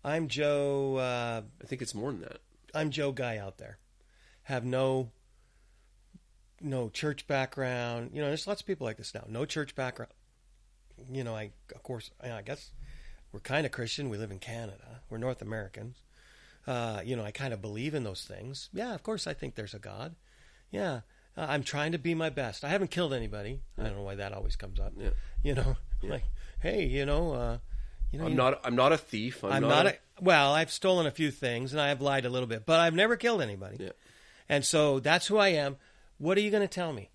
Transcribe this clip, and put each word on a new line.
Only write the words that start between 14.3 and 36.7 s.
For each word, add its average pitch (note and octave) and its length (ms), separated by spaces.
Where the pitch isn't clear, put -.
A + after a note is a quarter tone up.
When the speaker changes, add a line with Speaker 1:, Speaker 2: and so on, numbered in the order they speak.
Speaker 1:
in F#2+ 80
Canada. A#2 680
We're A#2 80
North B2 240
Americans. G#2+ 560
Uh, A#2 380
you B2 120
know, A2 100
I G#2+ 60
kinda B2+ 260
believe G#2+ 360
in C#3 100
those G2 200
things. G#2+ 500
Yeah, A3+ 200
of - 100
course A3 240
I D3 60
think C#3 220
there's G#2+ 180
a G#2 60
God. G#2+ 360
Yeah. D3+ 300
Uh, D#3+ 140
I'm C#3+ 140
trying D3 300
to E3+ 40
be E3+ 180
my D#3+ 140
best. B2+ 340
I C#3+ 60
haven't G3 220
killed E3 220
anybody. A2 480
I - 60
don't G#2 140
know G2+ 60
why G2 120
that G2 180
always G2+ 220
comes F#2+ 240
up. G2+ 180
Speaker 2:
Yeah. G2 120
Speaker 1:
You C#3+ 120
know, C3 220
Speaker 2:
Yeah. - 100
Speaker 1:
like, C#3 120
"Hey, F3 240
you C3+ 200
know, D3+ 280
uh, A#2+ 240
you C#3 80
know, E3 60
Speaker 2:
I'm D#3+ 60
Speaker 1:
you C3 60
Speaker 2:
not, C3 260
I'm B2 120
not C3 180
a D3+ 40
thief. A#2 460
I'm G2 80
Speaker 1:
I'm C#3 100
Speaker 2:
not C#3 80
Speaker 1:
not D3+ 180
Speaker 2:
a - 20
Speaker 1:
a, - 80
well, D3+ 320
I've D#3 180
stolen F3+ 340
a C#3 60
few D3+ 200
things B2+ 420
and D3+ 80
I've C#3+ 200
lied C#3 240
a A#2+ 40
little B2+ 180
bit, A2+ 180
but E3 140
I've E3+ 160
never A3 220
killed A#3 240
anybody." G2+ 380
Speaker 2:
Yeah. F#2 120
Speaker 1:
And C#3+ 160
so D3 340
that's D#3 280
who G#3 100
I G3 120
am. C#3+ 260
What F3 200
are G#3 40
you G#3+ 80
gonna G3+ 180
tell F3 240